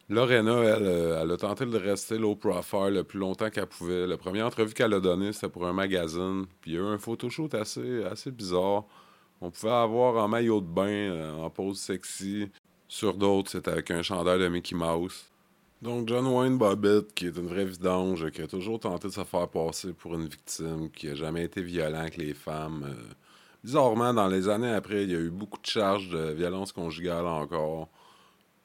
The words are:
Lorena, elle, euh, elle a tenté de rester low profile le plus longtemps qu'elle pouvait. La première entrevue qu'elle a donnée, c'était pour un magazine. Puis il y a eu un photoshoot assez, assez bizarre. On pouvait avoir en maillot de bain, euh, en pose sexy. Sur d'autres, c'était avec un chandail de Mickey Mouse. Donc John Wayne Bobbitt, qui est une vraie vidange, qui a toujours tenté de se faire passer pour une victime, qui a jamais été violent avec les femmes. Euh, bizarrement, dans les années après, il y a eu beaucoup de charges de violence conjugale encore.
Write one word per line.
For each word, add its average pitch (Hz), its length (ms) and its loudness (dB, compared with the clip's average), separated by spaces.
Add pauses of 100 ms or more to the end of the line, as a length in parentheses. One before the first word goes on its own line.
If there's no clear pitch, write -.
(100)
Lorena, 120 520 4
elle, 110 200 6
euh, 85 400 2
elle 82 80 -2
a 87 60 -2
tenté 104 280 -2
de 117 120 -2
rester 101 420 -2
low 107 160 2
profile 98 600 0
le 90 100 0
plus - 140 -10
longtemps 95 300 -2
qu'elle 104 180 -6
pouvait. 90 400 -4
La 87 120 -2
première 101 280 -2
entrevue 110 280 0
qu'elle 117 180 4
a 98 80 4
donnée, 92 320 2
c'était 101 160 -6
pour 87 180 -6
un 87 60 0
magazine. 95 720 -2 (160)
Puis 78 120 -10
il - 20 -4
y 85 40 -2
a - 20 -2
eu 95 40 -2
un 104 140 -2
photoshoot 123 560 -6
assez, 120 500 -4
assez 104 260 -8
bizarre. 101 540 0 (560)
On 87 100 -8
pouvait 107 200 -4
avoir 117 520 4
en 104 60 4
maillot 113 320 4
de 92 60 -4
bain, 92 220 2
euh, 92 480 -2
en 80 120 -4
pose 98 300 -4
sexy. 98 680 -6 (400)
Sur 101 260 0
d'autres, 98 360 4
c'était 92 200 -4
avec 82 200 -2
un 85 120 0
chandail 90 360 2
de 92 100 4
Mickey 87 260 -4
Mouse. 85 560 -2 (520)
Donc 120 260 -4
John 123 180 2
Wayne 127 300 4
Bobbitt, 104 560 6
qui 90 140 -4
est 82 100 -6
une 87 120 -6
vraie 95 180 -2
vidange, 92 640 0
qui - 100 -10
a 80 60 -8
toujours 101 340 -6
tenté 95 280 -4
de 92 40 -10
se 95 120 -6
faire 101 240 0
passer 82 440 -4
pour 85 220 -10
une 82 120 -4
victime, 80 640 -6
qui - 200 -10
a 71 40 -6
jamais 80 300 -4
été 85 160 -6
violent 82 380 -2
avec 80 180 -6
les 76 160 -4
femmes. 78 560 -8
Euh, 58 240 -12 (500)
bizarrement, 120 520 4
dans 104 140 6
les 95 200 2
années 113 240 2
après, 101 320 0
il 95 80 -2
y - 20 0
a 82 40 0
eu 82 100 -2
beaucoup 98 320 -10
de - 60 -10
charges 101 420 2
de 80 240 -2
violence 90 400 -2
conjugale 85 540 -4
encore. 80 640 -2 (760)